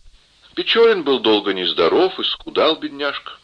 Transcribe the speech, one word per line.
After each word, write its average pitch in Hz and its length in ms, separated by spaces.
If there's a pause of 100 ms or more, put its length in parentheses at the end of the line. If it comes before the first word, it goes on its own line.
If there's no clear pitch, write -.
(540)
"Печорин 220 480
был 135 180
долго 104 340
нездоров, 90 680
исхудал, 135 560
бедняжка. 139 560 (120)